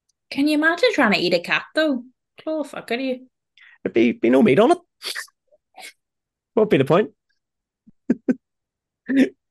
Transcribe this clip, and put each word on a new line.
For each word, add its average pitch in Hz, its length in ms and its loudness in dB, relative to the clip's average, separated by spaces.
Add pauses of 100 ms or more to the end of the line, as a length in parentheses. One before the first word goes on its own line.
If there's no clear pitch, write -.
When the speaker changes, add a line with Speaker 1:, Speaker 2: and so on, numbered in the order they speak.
(300)
Speaker 1:
Can 285 180 0
you 302 60 0
imagine 330 400 0
trying 233 180 2
to 170 60 0
eat 175 160 0
a 170 60 2
cat, 170 240 -4 (100)
though? 294 300 -2 (420)
Oh, 311 180 -6
fuck, - 220 -14
could 240 160 -6
you? 254 240 -8 (580)
Speaker 2:
There'd - 80 -6
be, 113 200 2
be - 180 0
no 123 120 4
meat 143 160 4
on 240 120 4
it. 349 80 2 (1800)
What'd 220 160 2
be 165 80 2
the - 80 2
point? 165 240 2 (1000)
<laughs> - 1000 -8
It'd 269 260 0 (160)